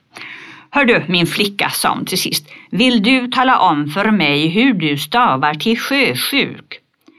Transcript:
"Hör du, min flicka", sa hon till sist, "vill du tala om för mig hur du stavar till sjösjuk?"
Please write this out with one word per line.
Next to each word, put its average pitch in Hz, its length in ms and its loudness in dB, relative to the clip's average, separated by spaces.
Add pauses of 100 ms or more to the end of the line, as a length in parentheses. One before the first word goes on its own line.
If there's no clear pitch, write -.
(680)
"Hör 277 160 2
du, 202 220 4
min 170 200 0
flicka", 196 420 -2
sa - 240 -2
hon - 120 -6
till 185 120 -4
sist, - 340 -6 (200)
"vill 233 320 2
du 247 240 2
tala 254 320 2
om 151 280 2
för 202 240 0
mig 151 360 2
hur 226 260 2
du 156 240 -2
stavar 151 560 0
till 226 260 -2
sjösjuk?" 220 1000 -2 (400)